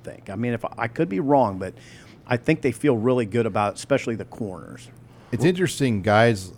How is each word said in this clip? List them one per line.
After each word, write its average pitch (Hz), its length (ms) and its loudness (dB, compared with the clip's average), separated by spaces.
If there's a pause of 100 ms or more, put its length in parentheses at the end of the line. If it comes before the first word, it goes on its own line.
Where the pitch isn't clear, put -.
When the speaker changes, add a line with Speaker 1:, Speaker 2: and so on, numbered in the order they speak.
Speaker 1:
think. - 260 -16
I 98 60 -10
mean, 120 160 -2
if 113 140 -6
I, - 120 -6
I 117 120 -2
could 160 180 -4
be 190 140 -4
wrong, 123 380 2
but 95 140 -8 (540)
I 123 80 0
think 151 260 0
they 123 120 0
feel 135 240 2
really 123 280 2
good 113 200 0
about, 104 300 -2
especially 123 400 -2
the 98 100 -8
corners. - 640 -12 (420)
Speaker 2:
It's 120 140 0
interesting, 139 560 2
guys 104 560 4